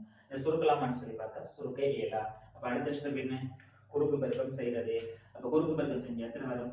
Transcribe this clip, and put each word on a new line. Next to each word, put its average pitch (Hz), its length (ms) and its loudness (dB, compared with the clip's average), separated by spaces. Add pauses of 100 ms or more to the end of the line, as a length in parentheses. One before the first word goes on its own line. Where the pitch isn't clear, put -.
(300)
இதை 139 120 -4
சுருக்கலாமான்னு 151 500 4
சொல்லி 113 220 -6
பார்த்தா, - 300 -8
சுருக்க 131 380 -6
இயலா. 110 400 2 (320)
அப்ப 120 140 -6
அடுத்த 143 220 0
ஸ்டெப் 139 280 -2
என்ன? 131 380 -4 (300)
குறுக்கு 147 320 2
பெருக்கம் 131 360 0
செய்யறது. 117 640 0 (160)
அப்ப - 160 -6
குறுக்கு 156 260 6
பெருக்கம் 135 280 0
செஞ்சா 117 180 -4
எத்தனை 117 280 -4
வரும்? 123 240 -4